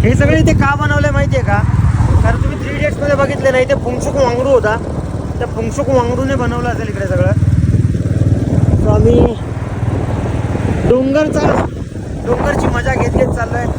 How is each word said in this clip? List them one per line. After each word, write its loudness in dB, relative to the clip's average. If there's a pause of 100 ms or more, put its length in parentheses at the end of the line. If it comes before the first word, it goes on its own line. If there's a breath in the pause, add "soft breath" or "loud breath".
हे 4
सगळं 4
इथे 4
का 2
बनवलंय 0
माहितीये 0
का? 2 (640)
कारण 2
तुम्ही -2
थ्री -6
इडियट्समध्ये 0
बघितले 0
ना, 2
इथे 2
फुंगशुक -4
वांगडू 0
होता, 2 (600)
त्या -4
फुंगशुक -4
वांगडूने 0
बनवलं -2
असेल -4
इकडे -6
सगळं. 0 (1500)
So 2
आम्ही 4 (1500)
डोंगरचा, 2 (600)
डोंगरची 0
मजा 0
घेत 0
घेत 2
चाललोय. -2 (140)